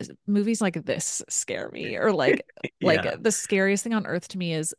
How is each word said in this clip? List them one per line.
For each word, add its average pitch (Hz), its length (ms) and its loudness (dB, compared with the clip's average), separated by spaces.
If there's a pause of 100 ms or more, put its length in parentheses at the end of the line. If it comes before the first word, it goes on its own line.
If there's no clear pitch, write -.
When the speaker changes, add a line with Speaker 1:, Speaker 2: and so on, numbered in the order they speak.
(260)
Speaker 1:
Movies 208 340 2
like 175 240 0
this - 460 -2
scare - 400 -4
me, - 260 -6
or, 214 160 4
like, 139 320 2 (200)
Speaker 2:
<laughs> - 180 -10
Speaker 1:
like, 180 200 4
Speaker 2:
Yeah. - 160 -2
Speaker 1:
the 214 140 2
scariest 196 500 2
thing 233 120 -2
on 208 100 0
earth - 240 -4
to - 80 -10
me 175 160 -2
is 156 260 -2